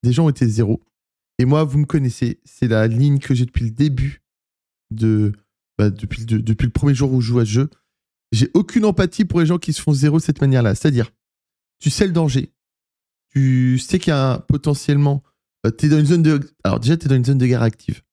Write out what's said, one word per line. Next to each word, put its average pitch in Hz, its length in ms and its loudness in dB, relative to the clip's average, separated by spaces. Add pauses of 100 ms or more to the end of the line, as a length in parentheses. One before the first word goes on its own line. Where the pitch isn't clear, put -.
Des 123 100 0
gens 160 140 2
ont 156 40 4
été 127 180 0
zéro. 110 360 -2 (540)
Et 123 80 0
moi, 147 180 2
vous 143 140 -2
me 147 80 2
connaissez, 127 600 -4
c'est - 220 -4
la 110 200 2
ligne 135 320 2
que 139 160 -2
j'ai 123 100 0
depuis 120 200 -4
le 110 60 -4
début 135 520 -2 (680)
de, 110 440 0 (440)
bah, 107 140 2
depuis 104 300 -10
le, 113 40 -10
de, 113 140 -2
depuis 110 260 -2
le 113 60 -2
premier 139 240 0
jour 131 180 -2
où 127 80 0
je 113 60 -4
joue 120 120 0
à 117 60 2
ce 104 60 -6
jeu. 131 180 0 (640)
J'ai 117 240 2
aucune 214 300 0
empathie 196 380 0
pour 175 160 0
les 170 60 2
gens 175 140 0
qui 170 120 -6
se - 100 -6
font 151 120 0
zéro 143 240 2
de 160 60 0
cette - 180 -2
manière-là. 127 320 2
C'est-à-dire, 120 380 0 (680)
tu - 100 -2
sais 196 180 0
le 190 40 -2
danger. 151 420 -2 (760)
Tu 127 480 2
sais 180 220 -2
qu'il - 100 -2
y 156 40 0
a 135 200 0
un, - 60 -4
potentiellement, 143 840 -2 (420)
euh, 113 60 0
t'es 147 180 0
dans 151 100 4
une 151 60 4
zone 170 180 2
de, 156 160 2 (240)
alors 104 160 0
déjà, 131 180 0
t'es 156 100 -6
dans 131 80 2
une 123 100 0
zone 139 120 0
de 127 80 2
guerre 123 160 0
active. - 400 -4 (120)